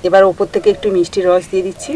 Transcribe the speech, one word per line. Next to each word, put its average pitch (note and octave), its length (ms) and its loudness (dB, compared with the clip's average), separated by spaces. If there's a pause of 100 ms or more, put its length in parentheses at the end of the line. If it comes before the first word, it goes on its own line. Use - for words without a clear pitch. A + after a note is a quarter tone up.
এবার F#3+ 240 4
ওপর G3 240 -2
থেকে G#3+ 200 2
একটু - 120 -6 (100)
মিষ্টি F3 260 -2
রস F3+ 300 0
দিয়ে F#3+ 140 -2
দিচ্ছি। F#3+ 300 -10